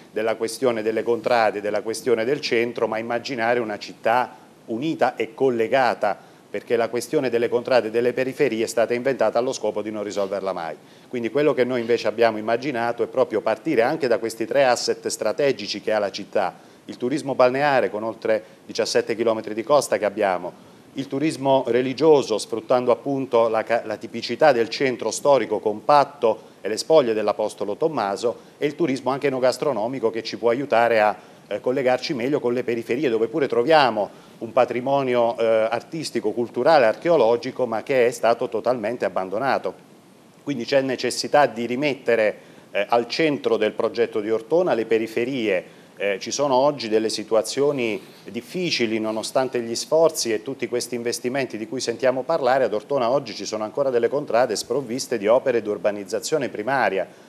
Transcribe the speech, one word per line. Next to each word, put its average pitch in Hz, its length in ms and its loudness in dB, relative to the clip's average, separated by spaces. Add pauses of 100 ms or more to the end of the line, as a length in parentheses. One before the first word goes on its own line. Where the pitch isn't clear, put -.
(120)
della 110 220 -2
questione 113 480 -2
delle 110 200 0
contrade, 110 580 2
della 104 200 -2
questione 110 440 0
del 135 160 -2
centro, 117 460 0
ma 110 120 -2
immaginare 120 640 -2
una 110 180 -6
città 110 580 -2 (300)
unita 131 500 -2
e 110 180 -4
collegata, 113 840 0 (340)
perché 104 260 -4
la 113 120 0
questione 123 420 -2
delle 117 180 0
contrade 120 400 0
e - 20 -6
delle 120 220 0
periferie 127 520 0
è 101 40 -6
stata 113 240 0
inventata 120 460 0
allo 127 160 -2
scopo 107 260 -4
di 104 100 -6
non 107 120 -8
risolverla 98 500 -4
mai. 82 240 -8 (320)
Quindi 117 220 -4
quello 143 240 2
che 123 100 2
noi 123 160 -2
invece 117 280 0
abbiamo 113 280 2
immaginato 117 680 -2
è 107 40 -2
proprio 110 340 0
partire 113 400 0
anche 131 260 0
da 117 120 2
questi 113 260 -4
tre 135 220 2
asset 120 400 0
strategici 107 720 -2
che 107 140 -2
ha 107 40 4
la 101 120 0
città, 95 440 -4 (300)
il - 140 -14
turismo 143 360 -4
balneare 127 540 4
con 107 140 -6
oltre 110 420 -2 (220)
diciassette 113 500 0
chilometri 110 380 -2
di 110 80 -6
costa 131 340 2
che 101 80 -2
abbiamo, 98 480 0 (420)
il 135 120 -6
turismo 135 600 0
religioso 127 680 4
sfruttando 120 560 0
appunto 120 560 0
la 110 140 0
ca-, 113 240 -2
la 107 100 -6
tipicità 117 560 0
del 113 160 2
centro 120 420 -2
storico 110 480 2
compatto 113 920 0 (120)
e 95 60 -6
le 107 80 -4
spoglie 135 360 4
dell'Apostolo 104 640 -2
Tommaso 110 600 -2 (200)
e 143 100 -4
il 147 80 -4
turismo 135 360 -2
anche 139 160 -2
enogastronomico 127 840 0
che 113 120 -6
ci - 160 -10
può 110 100 2
aiutare 117 520 4
a, 104 160 4 (320)
eh, 101 120 -6
collegarci 127 540 0
meglio 131 260 -2
con 120 140 0
le 123 80 -2
periferie, 120 460 -2
dove 113 180 0
pure 143 220 -2
troviamo 120 600 4 (300)
un 113 140 -10
patrimonio, 123 840 2
eh, 117 80 0
artistico, 113 840 0
culturale, 123 560 4
archeologico, 120 800 2
ma 113 160 -4
che 131 240 2
è 123 40 2
stato 117 380 0
totalmente 113 560 -2
abbandonato. 95 840 -4 (520)
Quindi 131 220 -6
c'è 139 160 2
necessità 135 640 0
di 117 200 -4
rimettere, 117 840 0 (200)
eh, 101 180 -2
al 120 200 2
centro 127 480 0
del 107 160 0
progetto 110 480 -2
di 107 100 -4
Ortona 156 440 0
le 113 120 -2
periferie. 113 960 -2 (140)
Eh, 95 240 -2
ci 107 140 -8
sono 139 220 0
oggi 131 340 2
delle 110 220 2
situazioni 113 920 0 (240)
difficili, 117 720 -4
nonostante 110 640 -2
gli 117 160 -6
sforzi 156 560 2
e 107 100 -2
tutti 135 240 -8
questi 120 300 -4
investimenti 120 600 -4
di 107 120 -8
cui 131 120 -6
sentiamo 127 420 0
parlare, 135 420 2
ad 104 80 0
Ortona 117 380 0
oggi 131 240 -2
ci 101 100 -10
sono 107 180 -4
ancora 135 280 -2
delle 117 180 2
contrade 120 480 0
sprovviste 120 640 -4
di 101 100 0
opere 120 340 4
di 104 60 -6
urbanizzazione 104 800 -2
primaria. 104 580 0 (220)